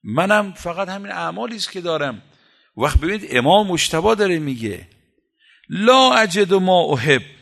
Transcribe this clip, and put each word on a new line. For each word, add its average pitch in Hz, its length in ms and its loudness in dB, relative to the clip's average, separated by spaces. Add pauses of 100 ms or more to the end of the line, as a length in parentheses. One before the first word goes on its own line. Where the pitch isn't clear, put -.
منم 190 500 0
فقط 175 360 -8
همین 196 220 -12
اعمالی 180 440 -8
است 196 160 -10
که 185 100 -10
دارم. 147 400 -4 (560)
وقت 123 200 0
ببینید 196 340 -2
امام 165 360 4
مجتبی 180 480 0
داره 190 240 0
میگه: 113 480 -8 (840)
"لا 254 440 4
اجد 202 400 2
ما 185 280 4
احب." 139 400 0 (200)